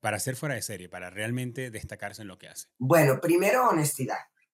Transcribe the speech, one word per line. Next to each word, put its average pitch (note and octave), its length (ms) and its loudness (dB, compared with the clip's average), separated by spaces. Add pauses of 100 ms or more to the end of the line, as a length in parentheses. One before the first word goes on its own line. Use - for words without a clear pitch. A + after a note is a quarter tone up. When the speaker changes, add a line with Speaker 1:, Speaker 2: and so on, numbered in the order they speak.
Speaker 1:
para G#2+ 180 -2
ser B2+ 160 -4
fuera C#3+ 200 -6
de G#2+ 80 -6
serie, F2+ 260 -10
para F2+ 220 -12
realmente A#2+ 600 -6
destacarse G#2 520 -12
en G2+ 60 -12
lo F#2 100 -16
que - 100 -20
hace? - 200 -16 (100)
Speaker 2:
Bueno, C#3 420 6
primero, G3 480 4
honestidad. C#3 500 0 (360)